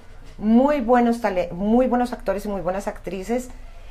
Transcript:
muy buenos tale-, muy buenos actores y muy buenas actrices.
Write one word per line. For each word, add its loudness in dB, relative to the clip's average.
muy 4
buenos 4
tale-, -2
muy 2
buenos 0
actores -4
y -8
muy -4
buenas -4
actrices. -6